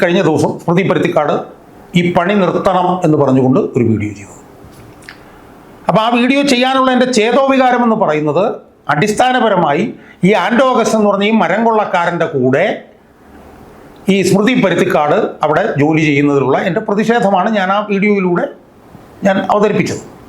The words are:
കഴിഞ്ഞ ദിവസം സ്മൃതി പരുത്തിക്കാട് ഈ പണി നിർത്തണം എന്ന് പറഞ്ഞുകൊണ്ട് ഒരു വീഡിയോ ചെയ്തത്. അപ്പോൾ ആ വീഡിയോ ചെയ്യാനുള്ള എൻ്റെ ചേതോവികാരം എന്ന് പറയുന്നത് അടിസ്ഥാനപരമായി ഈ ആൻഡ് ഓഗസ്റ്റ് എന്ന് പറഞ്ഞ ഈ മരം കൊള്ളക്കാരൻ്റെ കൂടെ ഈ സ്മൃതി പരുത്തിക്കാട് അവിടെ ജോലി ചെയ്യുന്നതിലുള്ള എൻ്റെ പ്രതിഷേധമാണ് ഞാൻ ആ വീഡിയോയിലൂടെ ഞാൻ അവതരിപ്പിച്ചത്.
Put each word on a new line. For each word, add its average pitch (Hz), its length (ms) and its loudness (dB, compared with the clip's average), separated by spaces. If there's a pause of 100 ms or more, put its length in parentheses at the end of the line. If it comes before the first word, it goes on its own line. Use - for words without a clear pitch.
കഴിഞ്ഞ 175 280 0
ദിവസം 151 220 0 (100)
സ്മൃതി 170 280 0
പരുത്തിക്കാട് 160 460 0 (640)
ഈ - 20 0 (140)
പണി 180 260 0
നിർത്തണം 180 460 0 (180)
എന്ന് 156 160 4
പറഞ്ഞുകൊണ്ട് 131 380 2 (160)
ഒരു 123 160 0
വീഡിയോ 104 260 -4
ചെയ്തത്. - 160 -20 (1600)
അപ്പോൾ 185 160 2
ആ - 20 0 (120)
വീഡിയോ 254 220 0 (100)
ചെയ്യാനുള്ള 262 440 0
എൻ്റെ 247 120 2 (100)
ചേതോവികാരം 254 680 2
എന്ന് 220 180 2
പറയുന്നത് 151 420 0 (480)
അടിസ്ഥാനപരമായി 208 880 0 (440)
ഈ 196 40 4 (140)
ആൻഡ് 226 240 2
ഓഗസ്റ്റ് 226 280 0
എന്ന് 214 120 2
പറഞ്ഞ 196 220 0
ഈ 226 120 2
മരം 175 240 0
കൊള്ളക്കാരൻ്റെ 175 680 0
കൂടെ 135 300 0 (1500)
ഈ 196 40 2 (100)
സ്മൃതി 208 260 2 (100)
പരുത്തിക്കാട് 175 520 0 (300)
അവിടെ 156 180 0 (180)
ജോലി 156 280 0
ചെയ്യുന്നതിലുള്ള 143 480 0 (100)
എൻ്റെ 185 200 -2
പ്രതിഷേധമാണ് 202 680 0
ഞാൻ 185 180 -2
ആ 208 40 -2 (120)
വീഡിയോയിലൂടെ 196 540 -2 (800)
ഞാൻ 196 120 0 (160)
അവതരിപ്പിച്ചത്. 196 500 -2 (260)